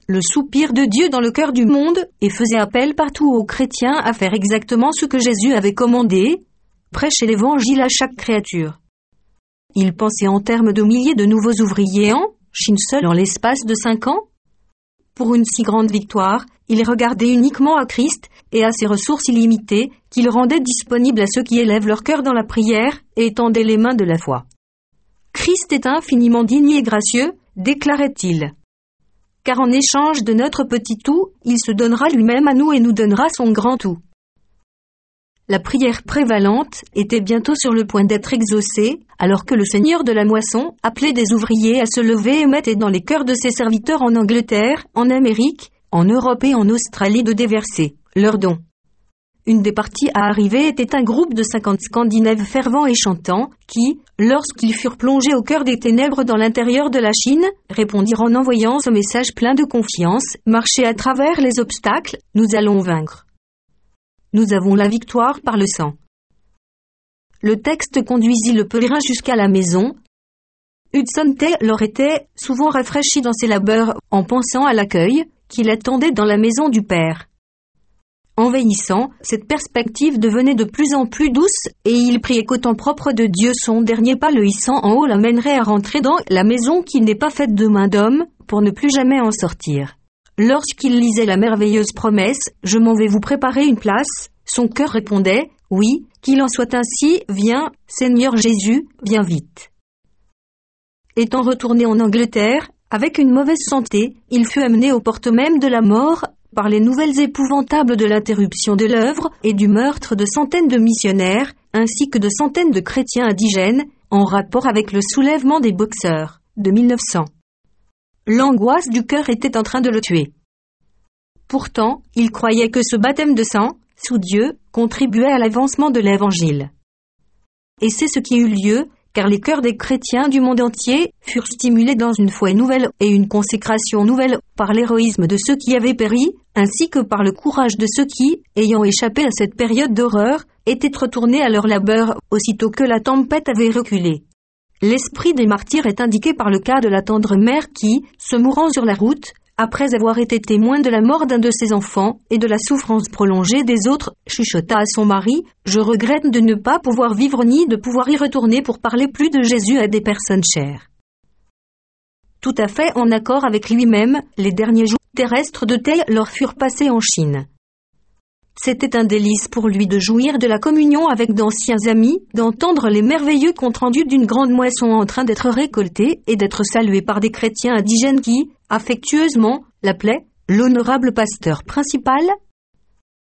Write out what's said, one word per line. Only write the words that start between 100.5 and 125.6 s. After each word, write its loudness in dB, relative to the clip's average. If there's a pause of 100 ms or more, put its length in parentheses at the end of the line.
Étant 0
retourné 2
en 2
Angleterre, 0 (220)
avec -4
une 4
mauvaise 2
santé, -2 (140)
il 2
fut -2
amené 2
aux 0
portes -4
mêmes 2
de 2
la 2
mort, 2 (320)
par -2
les 2
nouvelles 2
épouvantables 0
de 2
l'interruption 0
de 2
l'œuvre 0 (140)
et 0
du 2
meurtre 0
de 0
centaines 0
de 2
missionnaires, 0 (220)
ainsi 0
que 0
de 0
centaines 0
de 0
chrétiens -2
indigènes, 0 (260)
en 4
rapport -2
avec 0
le 0
soulèvement 0
des 2
Boxers, -4 (160)
de -2
mille 4
neuf 0
cents. -4 (1000)
L'angoisse 2
du -2
cœur -2
était -2
en 0
train -4
de 0
le 0
tuer. -2 (1120)
Pourtant, -4 (140)
il 2
croyait 0
que 0
ce -2
baptême 2
de 2
sang, -2 (180)
sous -4
Dieu, 0 (140)
contribuait 0
à 2
l'avancement 0